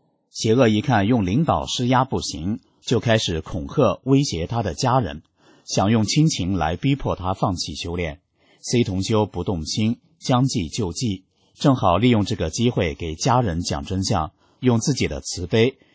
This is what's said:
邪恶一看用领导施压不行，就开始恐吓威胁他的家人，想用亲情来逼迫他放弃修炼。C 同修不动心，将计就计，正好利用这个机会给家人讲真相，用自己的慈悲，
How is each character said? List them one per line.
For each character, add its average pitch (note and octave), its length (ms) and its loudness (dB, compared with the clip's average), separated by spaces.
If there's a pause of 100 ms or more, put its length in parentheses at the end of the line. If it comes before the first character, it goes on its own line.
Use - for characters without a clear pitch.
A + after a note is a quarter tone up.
(300)
邪 - 240 0
恶 B2+ 140 6
一 G#2+ 140 2
看 G#2+ 240 2
用 A#2 180 2
领 A2 200 0
导 E2 200 0
施 B2 220 -4
压 B2+ 180 2
不 G2 160 -4
行， F2 400 -6 (220)
就 A2+ 180 0
开 A2+ 160 2
始 E2+ 240 -2
恐 D#2 260 -8
吓 G#2 360 0
威 C#3 220 2
胁 F2 220 -4
他 G#2+ 160 -4
的 G#2+ 120 -4
家 B2+ 260 0
人， D#2 220 -6 (420)
想 G#2 260 0
用 A2+ 140 4
亲 D3+ 240 2
情 G2 260 -2
来 E2 220 0
逼 C#3 200 0
迫 G2 200 -4
他 F#2 160 -4
放 G2+ 220 -2
弃 F2+ 200 -8
修 E2+ 220 -8
炼。 D#2+ 240 -6 (400)
C A#2+ 240 0
同 F#2 180 -2
修 G#2+ 220 2
不 F2+ 180 -6
动 E2 220 -4
心， A2 360 -2 (180)
将 B2+ 260 2
计 G#2 240 -2
就 F2+ 240 -4
计， G2 320 -4 (300)
正 C3+ 220 2
好 F#2 200 4
利 A#2+ 140 4
用 G#2+ 160 4
这 - 100 -4
个 E2 140 -4
机 A#2 180 0
会 F2+ 260 0
给 D#2+ 200 -6
家 A#2+ 260 2
人 F2+ 220 -2
讲 D2 220 -6
真 F#2+ 200 -4
相， E2+ 280 -2 (280)
用 B2 180 4
自 C#3+ 140 0
己 G#2 160 0
的 C#2+ 140 -8
慈 - 240 -8
悲， A2+ 320 2 (160)